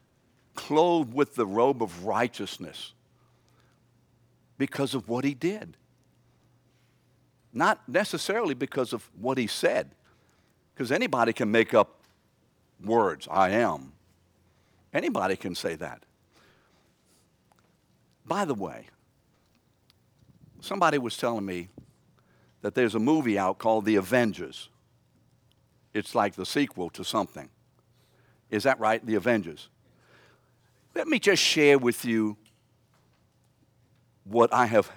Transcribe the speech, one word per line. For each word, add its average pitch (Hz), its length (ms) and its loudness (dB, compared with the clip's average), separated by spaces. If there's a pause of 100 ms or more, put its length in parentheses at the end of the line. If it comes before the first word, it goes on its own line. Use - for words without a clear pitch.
(560)
clothed 156 580 0
with 143 220 -2
the 117 100 0
robe 117 360 0
of 87 220 -8
righteousness? 101 880 -6 (1600)
Because 135 340 -4
of 123 160 -4
what 123 160 -2
he 143 100 0
did. 170 420 -6 (1800)
Not 180 360 0
necessarily 185 640 -2
because 131 380 -4
of 113 220 -8
what 127 240 -4
he 120 80 0
said, - 480 -2 (800)
'cause 123 160 -6
anybody 135 420 2
can 107 200 -2
make 113 220 4
up - 260 4 (800)
words, 101 480 0
"I 92 200 2
am." 95 420 0 (1000)
Anybody 160 440 -2
can 90 180 -8
say 85 220 -6
that. 71 260 -12 (2250)
By 196 220 -2
the 143 80 -2
way, 73 340 -10 (1700)
somebody 160 380 0
was 120 180 -6
telling 117 280 -2
me 90 240 -8 (960)
that 101 120 -4
there's 120 200 2
a 113 40 0
movie 120 400 2
out 95 200 0
called 110 260 2
The 107 120 4
Avengers. 95 720 -2 (1200)
It's - 220 -6
like 101 200 0
the 92 120 -8
sequel 95 440 -4
to - 140 -14
something. 92 460 -6 (1000)
Is 104 140 -2
that 131 160 2
right? 110 240 2
The 110 100 -2
Avengers. 98 540 0 (1300)
Let 320 120 -4
me 302 120 2
just 185 240 4
share 143 360 6
with 120 260 0
you 110 320 0 (1900)
what 117 280 4
I 120 140 4
have 110 300 4